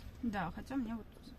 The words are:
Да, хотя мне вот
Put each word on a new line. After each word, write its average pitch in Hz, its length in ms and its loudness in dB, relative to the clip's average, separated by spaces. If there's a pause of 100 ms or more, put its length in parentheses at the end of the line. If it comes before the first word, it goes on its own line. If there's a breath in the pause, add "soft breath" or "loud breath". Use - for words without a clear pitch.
(240)
Да, 196 320 4
хотя 240 200 -2
мне 233 200 4
вот 214 100 -4 (340)